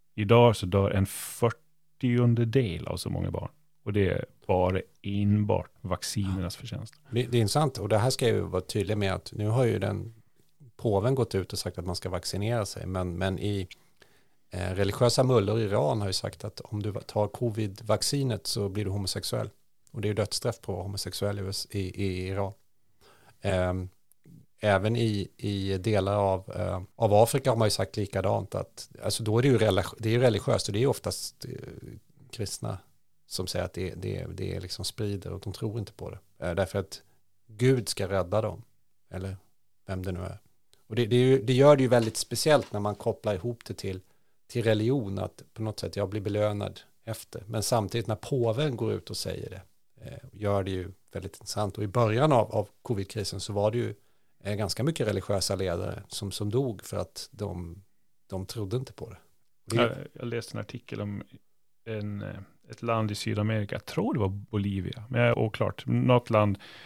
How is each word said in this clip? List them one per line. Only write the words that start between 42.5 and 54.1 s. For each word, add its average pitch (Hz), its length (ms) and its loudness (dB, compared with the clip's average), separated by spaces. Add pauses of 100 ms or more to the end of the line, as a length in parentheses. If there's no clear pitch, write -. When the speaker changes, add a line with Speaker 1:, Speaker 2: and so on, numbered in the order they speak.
Speaker 2:
när 104 60 -2
man 104 160 -2
kopplar 107 400 -2
ihop 117 300 -6
det - 80 -10
till, 95 260 -6 (480)
till 120 160 -2
religion, 107 560 2
att - 240 -8 (100)
på - 80 -10
något 110 180 -4
sätt - 160 -8
jag 101 140 -2
blir 104 120 -4
belönad 104 580 -2 (260)
efter. - 420 -10
Men 110 160 -4
samtidigt 110 440 0
när 110 80 -2
påven 123 640 -2
går 110 160 -2
ut - 160 -8
och 101 80 -8
säger - 320 -6
det, - 120 -14 (400)
eh, - 300 -14
gör 101 320 0
det 95 80 -4
ju 92 200 -6 (200)
väldigt 95 240 -8
intressant. 104 420 -4
Och 107 60 -4
i 104 40 -2
början 117 440 4
av, 117 200 4
av 104 180 0 (120)
covid-krisen 98 580 -4
så 101 140 -8
var 101 180 4
det 117 60 -2
ju, 110 180 -2 (480)